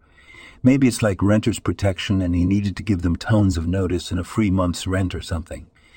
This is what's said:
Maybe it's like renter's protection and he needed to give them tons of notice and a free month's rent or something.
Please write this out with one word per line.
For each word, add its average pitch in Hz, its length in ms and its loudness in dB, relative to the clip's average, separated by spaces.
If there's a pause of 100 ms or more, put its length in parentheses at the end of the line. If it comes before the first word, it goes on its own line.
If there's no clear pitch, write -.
(640)
Maybe 135 240 6
it's - 140 0
like 101 200 0
renter's 104 380 2
protection - 640 -2
and 90 140 0
he 87 100 2
needed 101 320 0
to 90 60 -8
give 92 180 0
them 85 140 0
tons 101 420 2
of 82 100 -4
notice 90 440 -2
and 90 80 -2
a 85 40 -4
free 104 280 0
month's 90 360 -2
rent 92 260 -2
or 85 80 -8
something. - 460 -10 (300)